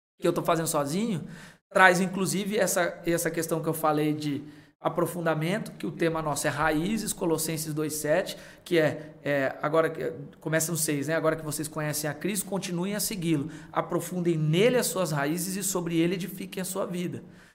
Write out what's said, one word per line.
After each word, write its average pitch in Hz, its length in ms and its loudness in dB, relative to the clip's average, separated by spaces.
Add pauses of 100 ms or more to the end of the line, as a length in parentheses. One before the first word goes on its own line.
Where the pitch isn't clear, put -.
(200)
que 170 80 2
eu 170 40 4
tô - 80 -2
fazendo 160 280 0
sozinho, 156 580 0 (420)
traz, 185 320 8
inclusive, 190 560 0
essa, 180 480 2
essa 165 240 2
questão 165 320 -2
que 160 80 -4
eu 156 60 2
falei 151 400 2
de 147 300 -4 (380)
aprofundamento, 165 880 0
que - 140 -8
o 185 60 -4
tema 160 280 0
nosso 151 260 -2
é 147 40 0
raízes, 160 640 0
Colossenses 160 600 -2
dois 151 220 -2
sete, 151 420 0 (280)
que 170 140 2
é, - 340 2 (100)
é, 143 400 0
agora 156 260 2
que, - 240 -4 (280)
começa 160 320 0
no 165 60 0
seis, 143 300 0
né? 160 60 0
"Agora 156 220 2
que 156 80 -8
vocês 151 240 -4
conhecem 151 420 -4
a 143 40 -4
Cristo, 185 320 -4
continuem 185 480 -2
a 208 60 -2
segui-lo. 165 480 0 (240)
Aprofundem 170 640 0
nele 170 400 4
as 226 100 2
suas 175 260 -2
raízes 170 440 -2
e 202 60 -4
sobre 170 360 -2
ele 170 160 4
edifiquem 185 460 -8
a 180 40 -4
sua 185 200 -4
vida." 180 380 -4 (320)